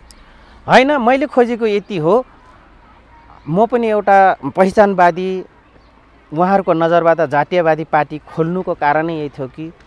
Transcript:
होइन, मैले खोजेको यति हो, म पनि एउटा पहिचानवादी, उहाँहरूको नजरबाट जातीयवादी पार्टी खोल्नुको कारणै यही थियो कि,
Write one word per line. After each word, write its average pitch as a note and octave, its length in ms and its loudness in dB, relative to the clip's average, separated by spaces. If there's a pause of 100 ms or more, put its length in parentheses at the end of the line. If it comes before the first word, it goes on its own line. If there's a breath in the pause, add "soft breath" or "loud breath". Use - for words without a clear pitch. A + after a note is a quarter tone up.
(680 soft breath)
होइन, C4 340 2
मैले C4 240 0
खोजेको A#3+ 400 0
यति G3+ 320 -4
हो, F3+ 280 0 (1200)
म F#3 180 0
पनि A#3 220 -2
एउटा G3 580 4
पहिचानवादी, F#3 1000 0 (920)
उहाँहरूको F3+ 400 0
नजरबाट E3 480 2
जातीयवादी D#3 640 -2
पार्टी D3+ 340 -4
खोल्नुको F3 560 -6
कारणै D#3 400 -2
यही D3+ 160 -8
थियो C3+ 180 -12
कि, D#3 260 -16 (140)